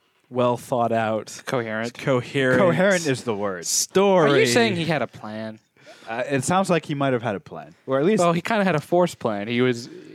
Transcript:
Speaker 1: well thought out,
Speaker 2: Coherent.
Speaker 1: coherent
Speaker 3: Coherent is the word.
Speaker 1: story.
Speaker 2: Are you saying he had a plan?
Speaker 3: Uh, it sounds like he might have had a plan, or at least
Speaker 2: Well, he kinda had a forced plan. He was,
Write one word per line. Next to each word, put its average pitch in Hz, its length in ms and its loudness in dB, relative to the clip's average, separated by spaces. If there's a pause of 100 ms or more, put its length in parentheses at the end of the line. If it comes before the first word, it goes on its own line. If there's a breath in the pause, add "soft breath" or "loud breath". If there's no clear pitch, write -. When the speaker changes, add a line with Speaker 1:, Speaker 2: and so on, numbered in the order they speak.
(280)
Speaker 1:
well 123 300 0
thought 117 340 -2
out, 110 540 -2
Speaker 2:
Coherent. 113 480 -4
Speaker 1:
coherent 131 680 0
Speaker 3:
Coherent 180 460 2
is 135 180 -2
the 113 100 -2
word. 98 300 -4
Speaker 1:
story. 185 680 2
Speaker 2:
Are - 60 4
you - 80 4
saying 226 300 2
he 165 80 -2
had 151 160 -2
a 113 60 -2
plan? 110 520 -12 (480 loud breath)
Speaker 3:
Uh, 120 220 -6
it 139 160 -2
sounds 185 240 0
like 170 160 0
he 151 100 -8
might 139 200 0
have 117 80 -2
had 110 140 -4
a 82 40 -10
plan, 78 340 -16 (120)
or 131 120 0
at 143 60 2
least 202 160 2
Speaker 2:
Well, 170 140 4
he 170 80 -2
kinda 214 220 0
had 180 120 2
a 147 60 -2
forced 175 360 0
plan. 104 300 -4
He 120 140 0
was, 123 260 0 (260)